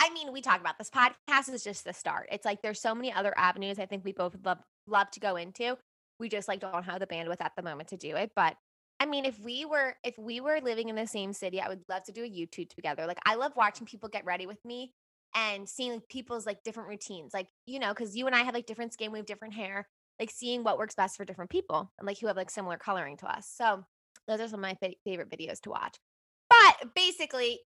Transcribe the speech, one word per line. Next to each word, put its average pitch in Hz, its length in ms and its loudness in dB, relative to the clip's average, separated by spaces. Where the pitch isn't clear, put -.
I 330 100 8
mean, 311 220 -8
we 262 100 -8
talk 196 180 4
about 165 180 -2
this. - 120 -12
Podcast 262 640 4
is 247 120 -6
just 202 200 -6
the 180 80 -6
start. - 400 -4
It's 208 120 -6
like, 202 180 0
there's 214 180 -4
so 226 140 2
many 240 180 -4
other 196 260 2
avenues 196 400 2
I 190 80 -4
think 196 180 -6
we 190 80 -4
both 180 220 -2
would 190 120 -8
love, 180 140 0
love 202 260 4
to 202 80 -14
go 196 160 0
into. 233 420 -4
We 233 80 -6
just, 202 200 -4
like, 196 120 -4
don't 185 240 -4
have 185 160 -6
the 190 60 -2
bandwidth 170 340 -4
at 160 160 -4
the 180 60 -8
moment 160 280 -8
to 196 60 -10
do 147 200 -6
it. 202 200 -2
But, 170 200 6
I 277 60 4
mean, 285 200 -2
if 226 140 -2
we 240 240 -8
were, 285 400 2
if 240 140 -6
we 233 220 -6
were 302 200 2
living 226 280 -2
in 220 80 -4
the 220 100 -2
same 202 260 -4
city, 185 280 -4
I 185 80 -4
would 190 200 -8
love 190 160 -4
to 208 80 -18
do 226 120 -10
a 240 60 -10
YouTube 170 400 -8
together. 156 360 -4
Like, 175 200 -4
I 220 100 6
love 277 200 -2
watching 214 300 4
people 220 220 -14
get 196 160 -8
ready 180 220 -2
with 208 180 -14
me 247 280 -12
and 208 340 -2
seeing, 247 260 -4
like, 226 140 -12
people's, 240 380 -8
like, 208 180 -6
different 220 260 -10
routines. 190 440 -12
Like, 190 140 -6
you 262 120 -8
know, 214 160 0
'cause 214 220 -8
you 254 100 -2
and 254 100 4
I 240 80 8
have, 247 100 -2
like, 240 120 -2
different 233 280 -8
skin, 214 180 -6
we 214 60 -8
have 208 80 -10
different 214 280 -10
hair. 196 340 -6
Like, 226 100 -4
seeing 240 340 -4
what 202 140 4
works 214 180 -4
best 196 200 0
for 175 80 -8
different 185 260 -10
people 185 480 -2
and, 202 80 -8
like, 202 140 -6
who 226 80 -2
have, 190 80 0
like, 185 140 -4
similar 180 280 -6
coloring 160 400 -4
to - 120 -10
us. - 180 -6
So 208 360 2
those 220 120 0
are 233 80 -4
some 214 120 -6
of - 20 -4
my 190 140 -2
fa-, 180 280 -4
favorite 170 260 -4
videos - 320 -8
to - 80 -12
watch. - 280 -6
But 415 440 12
basically, 285 760 0